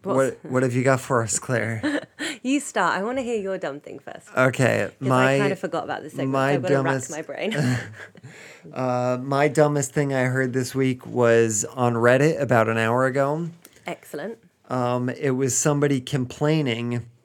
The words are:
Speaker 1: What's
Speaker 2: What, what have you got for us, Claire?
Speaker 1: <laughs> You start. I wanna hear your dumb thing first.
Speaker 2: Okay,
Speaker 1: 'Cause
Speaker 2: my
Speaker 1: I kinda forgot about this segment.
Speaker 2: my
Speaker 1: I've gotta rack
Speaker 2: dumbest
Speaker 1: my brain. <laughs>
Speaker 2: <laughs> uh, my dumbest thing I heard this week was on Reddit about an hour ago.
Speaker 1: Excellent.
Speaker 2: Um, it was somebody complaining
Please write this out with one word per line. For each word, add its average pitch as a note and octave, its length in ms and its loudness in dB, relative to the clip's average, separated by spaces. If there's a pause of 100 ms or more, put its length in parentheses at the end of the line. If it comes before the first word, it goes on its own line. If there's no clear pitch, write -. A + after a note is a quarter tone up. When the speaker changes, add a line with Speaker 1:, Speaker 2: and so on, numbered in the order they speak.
Speaker 1:
What's G3 120 -2 (280)
Speaker 2:
What, D3+ 80 -10
what B2+ 120 2
have B2 100 0
you B2+ 80 0
got B2+ 200 2
for B2 200 0
us, A2 180 -4
Claire? A2+ 420 -4 (260)
Speaker 1:
<laughs> - 40 -20 (300)
You C#4 180 0
start. F3+ 380 -2
I F#3 60 -4
wanna B3+ 200 -4
hear A#3 160 -4
your F#3+ 180 -6
dumb D3+ 220 -8
thing - 200 -16
first. - 280 -18 (100)
Speaker 2:
Okay, B2+ 520 2 (100)
Speaker 1:
'Cause C3+ 100 -4
Speaker 2:
my C3 260 4
Speaker 1:
I C#3 40 2
kinda D#3+ 160 2
forgot E3 280 -6
about - 200 -8
this D3+ 100 -14
segment. C#3 180 -4
Speaker 2:
my C3+ 220 2
Speaker 1:
I've C3+ 80 0
gotta C3+ 140 0
rack C3+ 100 2
Speaker 2:
dumbest C3 260 -2
Speaker 1:
my D3+ 120 -8
brain. E3+ 300 -6
<laughs> B2+ 240 0 (580)
Speaker 2:
<laughs> - 380 -20
uh, B2 480 -2
my C#3 260 2
dumbest D3 460 2
thing C#3+ 200 0
I C3 120 2
heard B2+ 280 0
this B2+ 220 -2
week C3 320 0
was A#2 580 4
on B2 300 0
Reddit B2+ 440 4
about A#2 300 2
an A2+ 80 0
hour A#2 300 2
ago. C#3+ 420 -2 (380)
Speaker 1:
Excellent. F3 500 -12 (320)
Speaker 2:
Um, B2 400 0
it C3+ 220 -2
was B2+ 260 0
somebody C#3+ 420 2
complaining B2+ 1080 -2 (160)